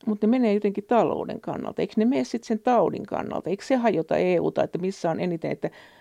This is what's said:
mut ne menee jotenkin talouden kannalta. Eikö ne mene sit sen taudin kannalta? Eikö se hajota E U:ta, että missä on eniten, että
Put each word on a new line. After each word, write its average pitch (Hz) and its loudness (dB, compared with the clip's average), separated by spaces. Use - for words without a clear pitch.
mut 214 -2
ne 214 4
menee 233 4
jotenkin 202 0
talouden - 0
kannalta. - -6
Eikö 202 -4
ne 214 4
mene 262 2
sit 240 -6
sen 220 -2
taudin 220 2
kannalta? - -6
Eikö 190 -4
se 269 0
hajota 190 2
E 175 2
U:ta, 160 0
että - -4
missä 180 -4
on 190 -4
eniten, 175 -4
että - -6